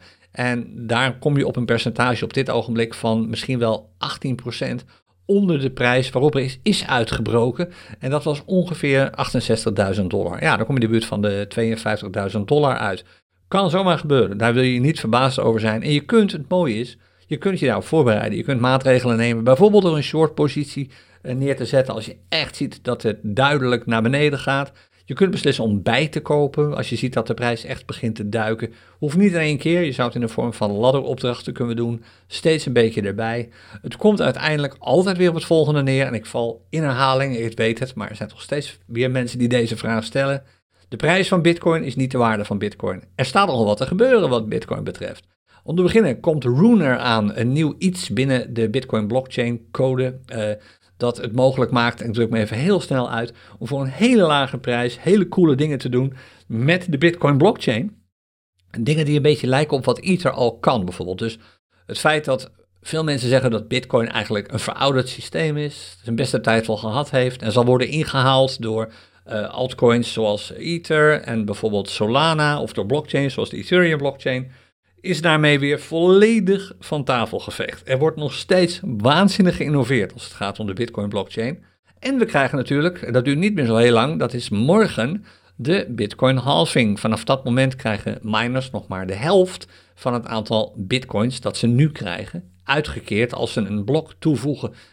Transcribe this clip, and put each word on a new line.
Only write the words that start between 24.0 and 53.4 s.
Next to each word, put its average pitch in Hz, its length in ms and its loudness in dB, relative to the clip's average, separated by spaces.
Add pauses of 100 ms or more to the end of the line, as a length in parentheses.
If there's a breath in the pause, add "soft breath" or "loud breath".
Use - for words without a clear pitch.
beneden 139 380 2
gaat. 139 320 -2 (340 soft breath)
Je 127 100 -10
kunt 190 160 2
beslissen 135 320 0
om 104 200 0
bij 127 240 0
te 156 120 -6
kopen 147 560 0
als 123 140 -6
je 120 60 -6
ziet 127 180 -4
dat 113 140 -2
de 117 60 -2
prijs 120 300 -4
echt - 220 -12
begint 110 300 -6
te 104 140 -6
duiken. 110 440 -4 (240 loud breath)
Hoeft 151 200 -2
niet 196 160 6
in 170 60 0
één 151 180 0
keer, 170 240 2
je 165 100 -2
zou 123 160 -2
het 117 80 -6
in 123 60 -4
de 117 60 -2
vorm 120 260 -4
van 104 180 -2
ladderopdrachten 127 840 0
kunnen 120 220 -4
doen. 117 280 -4 (240 soft breath)
Steeds 160 380 0
een 131 80 -4
beetje 113 280 2
erbij. 113 480 -4 (320 loud breath)
Het - 140 -12
komt 208 260 2
uiteindelijk 139 580 0
altijd 180 380 2
weer 180 120 4
op 165 60 -2
het 160 100 -6
volgende 151 380 2
neer. 135 220 2
En 123 80 -6
ik 110 120 -6
val 117 440 -6
in 156 140 -2
herhaling, 135 540 0
ik 113 200 -4
weet 113 220 0
het, 131 160 -8
maar 104 140 -8
er 104 60 -14
zijn 104 140 -10
toch - 120 -20
steeds - 460 -8
weer 123 240 0
mensen 123 280 -4
die 120 80 2
deze 117 300 0
vraag 113 260 -2
stellen. 139 400 -2 (440 soft breath)
De 120 100 -12
prijs 175 300 2
van 185 140 2
Bitcoin 165 420 2
is 127 120 -6
niet 131 160 -2
de 131 60 -2
waarde 110 280 2
van 104 120 -4
Bitcoin. 98 460 -6 (120)
Er 131 100 -2
staat 196 220 2
nogal 123 180 2
wat 104 120 2
te 131 100 -4
gebeuren 214 420 4
wat 113 200 0
Bitcoin 113 340 -6
betreft. - 440 -10 (360 soft breath)
Om 156 120 -6
te 180 60 2
beginnen 175 380 4
komt 156 240 0
Rune 143 540 6
aan, 110 380 2
een 120 160 0
nieuw 151 260 0
iets 180 320 -2
binnen 127 440 0
de 113 160 0
Bitcoin 107 380 -2
blockchain 120 540 -2 (100)
code, 131 540 0
eh, 110 240 -4 (480 soft breath)
dat - 200 0
het 110 180 -6
mogelijk 131 360 2
maakt, 120 300 0
en 117 60 -8
ik 110 60 -4
druk 113 160 2
me 117 100 0
even 107 180 -2
heel 175 220 2
snel 127 320 -2
uit, 117 220 -6 (260 loud breath)